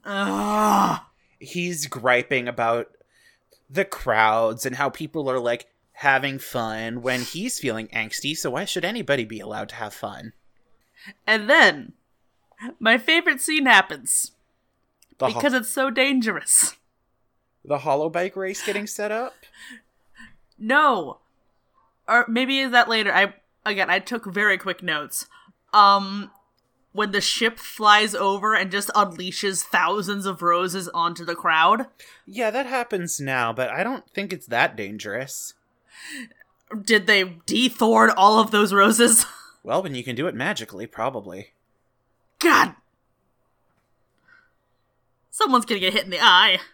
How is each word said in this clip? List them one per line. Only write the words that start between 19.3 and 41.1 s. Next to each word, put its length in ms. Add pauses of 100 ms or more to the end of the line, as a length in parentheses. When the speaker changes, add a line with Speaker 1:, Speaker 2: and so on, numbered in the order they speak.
Speaker 1:
No. 600 (880)
Or 200
maybe 300
is 140
that 180
later. 240
I, 220 (280)
again, 280
I 80
took 260
very 320
quick 240
notes. 460 (440)
Um, 600 (640)
when 180
the 100
ship 380
flies 560
over 400
and 160
just 240
unleashes 680
thousands 640
of 160
roses 540
onto 280
the 120
crowd. 500 (400)
Speaker 2:
Yeah, 240
that 160
happens 540
now, 340
but 160
I 140
don't 260
think 240
it's 140
that 280
dangerous. 800 (1300)
Speaker 1:
Did 220
they 180 (220)
de-thorn 640
all 300
of 100
those 240
roses? 580
<laughs> 40 (280)
Speaker 2:
Well, 200
when 100
you 100
can 120
do 100
it 80
magically, 540
probably. 640 (880)